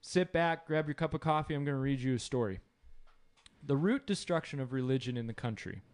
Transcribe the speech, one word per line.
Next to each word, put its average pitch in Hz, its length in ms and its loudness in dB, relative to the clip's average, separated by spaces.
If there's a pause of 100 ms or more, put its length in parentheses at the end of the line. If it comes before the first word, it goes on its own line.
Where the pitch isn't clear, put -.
Sit 180 280 0
back, 165 360 2
grab 156 200 2
your 147 80 -2
cup 160 180 -2
of 156 80 -4
coffee. 156 320 0
I'm 143 120 -2
gonna 143 120 0
read 135 240 2
you 127 140 2
a 117 40 0
story. 110 400 -2 (1040)
The 139 140 2
root 208 300 2
destruction 170 520 0
of 127 140 -4
religion 127 440 0
in 117 100 -4
the 117 60 -6
country 98 480 -4 (120)